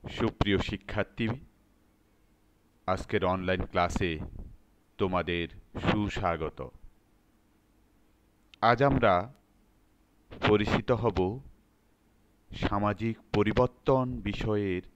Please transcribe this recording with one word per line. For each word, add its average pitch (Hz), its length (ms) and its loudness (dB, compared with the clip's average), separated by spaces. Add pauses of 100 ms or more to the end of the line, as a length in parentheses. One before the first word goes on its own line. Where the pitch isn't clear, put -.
সুপ্রিয় 104 480 0
শিক্ষার্থী, - 680 -6 (1600)
আজকের 95 380 0
online 92 400 0
ক্লাসে 87 540 0 (800)
তোমাদের 87 480 0 (340)
সুস্বাগত। 90 800 -2 (2000)
আজ 120 220 4
আমরা 127 300 4 (1300)
পরিচিত 104 440 4
হব 113 280 0 (1300)
সামাজিক 104 640 -2 (180)
পরিবর্তন 123 720 2 (160)
বিষয়ের 101 600 -2 (140)